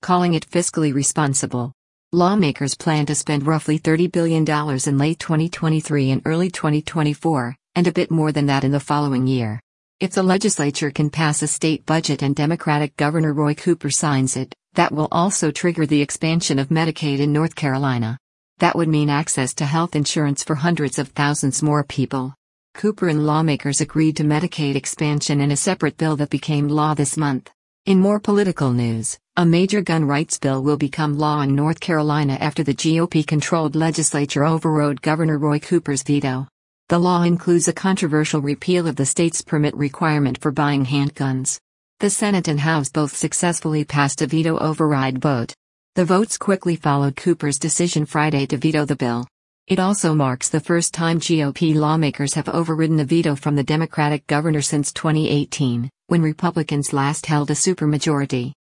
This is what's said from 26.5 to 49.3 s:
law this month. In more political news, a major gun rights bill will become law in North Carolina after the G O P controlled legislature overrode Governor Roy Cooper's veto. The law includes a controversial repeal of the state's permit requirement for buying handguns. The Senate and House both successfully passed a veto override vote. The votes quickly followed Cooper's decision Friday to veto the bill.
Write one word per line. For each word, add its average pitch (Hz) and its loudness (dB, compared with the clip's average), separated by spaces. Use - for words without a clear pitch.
law 151 0
this 147 -2
month. 143 -2
In 190 4
more 202 4
political 202 0
news, 117 -2
a 175 2
major 185 2
gun 160 0
rights 143 -2
bill 135 -2
will 147 2
become 147 -2
law 151 0
in 139 2
North 151 0
Carolina 151 0
after 151 -2
the 139 0
G 160 0
O 170 2
P 165 2
controlled 151 0
legislature 156 0
overrode 156 0
Governor 156 0
Roy 147 0
Cooper's 151 -2
veto. 139 -2
The 175 2
law 175 4
includes 175 2
a 170 2
controversial 156 0
repeal 165 0
of 147 -2
the 139 0
state's 165 0
permit 147 0
requirement 143 0
for 151 -2
buying 143 0
handguns. 139 -2
The 208 0
Senate 202 0
and 147 0
House 156 0
both 151 -2
successfully 156 -2
passed 143 -2
a 151 0
veto 160 0
override 143 0
vote. 127 0
The 185 2
votes 190 0
quickly 190 0
followed 139 0
Cooper's 151 -2
decision 170 0
Friday 151 0
to 143 -4
veto 151 0
the 143 -2
bill. 123 -2